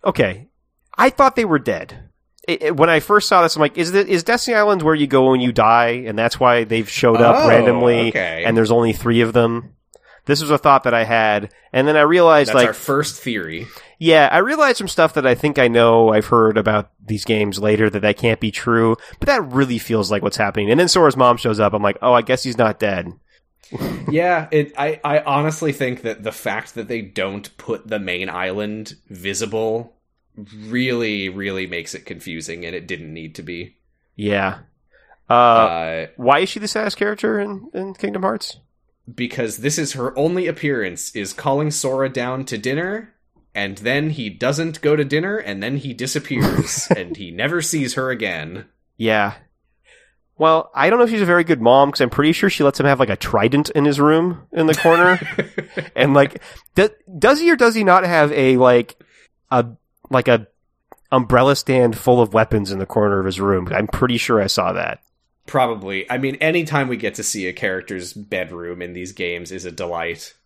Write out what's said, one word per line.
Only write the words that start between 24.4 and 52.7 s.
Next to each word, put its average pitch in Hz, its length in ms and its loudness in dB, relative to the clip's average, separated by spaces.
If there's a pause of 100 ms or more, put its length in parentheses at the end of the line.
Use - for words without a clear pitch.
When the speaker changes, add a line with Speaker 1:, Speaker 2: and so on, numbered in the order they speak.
Speaker 2:
it, 147 260 0
I, 151 280 -4
I 151 160 2
honestly 151 520 -2
think 123 300 -6
that 107 220 -8
the 110 80 -6
fact - 420 -8
that 110 140 -12
they 117 140 -8
don't 98 540 -8
put - 300 -8
the 107 140 -6
main 92 280 -6
island 101 680 -8 (140)
visible 110 840 -6 (720)
really, 117 600 -4
really 95 380 -8
makes 85 280 -10
it - 120 -16
confusing, 85 600 -14
and 82 80 -12
it 85 120 -12
didn't 80 260 -12
need 80 240 -16
to 90 60 -16
be. 87 340 -14 (400)
Speaker 1:
Yeah. 101 440 -4 (720)
Uh, - 20 4
Speaker 2:
Uh, 85 760 4 (100)
Speaker 1:
why 135 240 2
is 190 80 -2
she - 100 -10
the 208 100 -8
saddest 214 280 -6
character 214 440 -4
in, 202 340 -10
in 190 200 -10
Kingdom 202 280 -8
Hearts? 202 360 -6 (560)
Speaker 2:
Because 120 440 -6
this 147 200 -4
is 151 160 -4
her 127 240 -6
only 175 280 -2
appearance, 123 680 -6
is 98 180 -8
calling 147 380 -2
Sora 135 400 -4
down 127 360 -6
to 123 120 -8
dinner, 170 560 -6 (400)
and 98 240 -8
then 139 320 -2
he 135 200 -8
doesn't 147 520 -4
go 151 140 2
to 151 80 0
dinner, 165 340 -4
and 101 240 -10
then 127 160 -6
he 139 160 -10
disappears, - 960 -4
Speaker 1:
<laughs> 180 60 2
Speaker 2:
and 90 200 -10
he 95 140 -14
never 139 320 -4
sees 151 320 -4
her 131 160 -4
again. 95 560 -8 (300)
Speaker 1:
Yeah. 110 380 0 (1040)
Well, 160 360 2
I 143 140 0
don't 226 100 2
know 240 60 6
if 226 60 -2
she's 220 100 -2
a 196 60 2
very 175 180 2
good 160 160 0
mom, 135 320 6
'cause - 80 -4
I'm 127 100 2
pretty 151 220 2
sure 196 160 0
she - 160 -2
lets 139 160 0